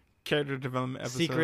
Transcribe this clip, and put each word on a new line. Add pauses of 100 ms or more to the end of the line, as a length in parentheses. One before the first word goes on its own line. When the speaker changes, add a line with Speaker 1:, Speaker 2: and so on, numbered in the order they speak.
(240)
Speaker 1:
character
development
Speaker 2:
Secret,